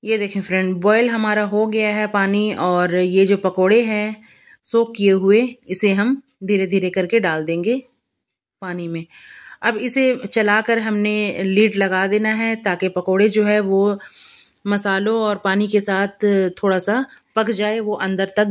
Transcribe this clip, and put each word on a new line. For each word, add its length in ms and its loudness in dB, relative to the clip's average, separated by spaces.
ये 160 -2
देखें 240 -4
फ्रेंड, 340 -2
बॉयल 340 2
हमारा 340 0
हो 240 0
गया 260 -2
है 140 -2
पानी। 460 0
और 400 0
ये 320 2
जो 120 2
पकौड़े 440 2
हैं 340 -4
सोक 300 0
किए 160 4
हुए, 300 4
इसे 240 0
हम 280 0
धीरे 240 0
धीरे 220 0
करके 300 0
डाल 240 -2
देंगे 380 -2
पानी 260 -8
में। 160 -8
अब 160 0
इसे 360 0
चलाकर 540 0
हमने 640 -2
लिड 320 2
लगा 320 0
देना 260 0
है, 240 -2
ताकि 320 -2
पकौड़े 400 2
जो 140 2
है 180 2
वो 360 0
मसालों 540 0
और 180 0
पानी 280 0
के 140 2
साथ 420 -2
थोड़ा 260 0
सा 240 -2
पक 160 0
जाए, 280 -2
वो 160 -4
अंदर 400 -4
तक 140 2